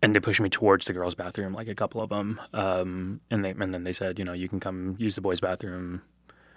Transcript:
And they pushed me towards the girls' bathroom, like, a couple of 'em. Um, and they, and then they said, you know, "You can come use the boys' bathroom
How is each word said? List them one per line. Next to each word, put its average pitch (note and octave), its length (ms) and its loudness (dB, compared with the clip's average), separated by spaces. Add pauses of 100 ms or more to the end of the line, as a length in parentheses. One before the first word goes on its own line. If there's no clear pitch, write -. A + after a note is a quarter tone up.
And G#2+ 140 8
they G2 60 8
pushed G2+ 180 2
me G2+ 100 2
towards G2 360 6
the G2 80 -2
girls' F2 220 0
bathroom, F#2+ 380 -6
like, A2+ 140 -8
a G#2 80 -8
couple A2 260 -2
of G#2 100 -4
'em. G#2 280 -4 (140)
Um, F#2 680 -2 (100)
and G#2 140 2
they, F#2+ 60 0
and F#2+ 240 -4
then F2 100 -6
they F2+ 100 -2
said, F#2 240 -4
you G2 60 -4
know, F2 100 -6
"You F2+ 140 -4
can F#2 140 -4
come F#2+ 360 -4
use G#2+ 180 0
the G#2 60 -6
boys' F#2 200 0
bathroom F2+ 600 -4 (560)